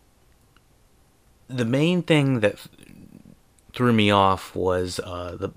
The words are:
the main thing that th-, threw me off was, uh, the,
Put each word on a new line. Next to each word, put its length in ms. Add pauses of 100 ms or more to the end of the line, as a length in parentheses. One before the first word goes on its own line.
(1500)
the 180
main 360
thing 380
that 180
th-, 120 (1040)
threw 200
me 160
off 460
was, 440
uh, 400
the, 180